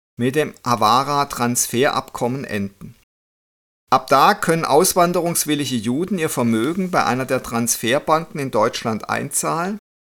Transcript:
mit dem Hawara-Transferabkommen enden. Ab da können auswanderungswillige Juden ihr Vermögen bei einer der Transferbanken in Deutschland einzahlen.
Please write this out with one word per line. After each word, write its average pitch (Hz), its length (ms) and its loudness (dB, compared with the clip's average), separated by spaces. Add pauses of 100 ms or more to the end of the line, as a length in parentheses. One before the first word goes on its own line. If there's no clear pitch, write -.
(180)
mit 127 160 0
dem 151 180 0 (140)
Hawara-Transferabkommen 123 1800 0
enden. - 520 -8 (920)
Ab - 200 2
da 151 260 6
können 165 300 0
auswanderungswillige 160 1120 2
Juden 147 420 -2
ihr 156 100 -2
Vermögen 139 640 0
bei 151 140 2
einer 127 200 -2
der 127 180 -2
Transferbanken 143 1000 -2
in 131 100 -6
Deutschland 113 580 -2
einzahlen. 156 680 -4 (240)